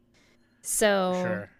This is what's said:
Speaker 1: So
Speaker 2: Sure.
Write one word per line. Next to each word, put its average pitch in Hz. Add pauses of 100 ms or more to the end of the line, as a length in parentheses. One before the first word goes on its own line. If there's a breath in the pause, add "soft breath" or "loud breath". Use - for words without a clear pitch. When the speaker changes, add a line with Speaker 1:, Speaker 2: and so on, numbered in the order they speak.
(640 soft breath)
Speaker 1:
So 185
Speaker 2:
Sure. 180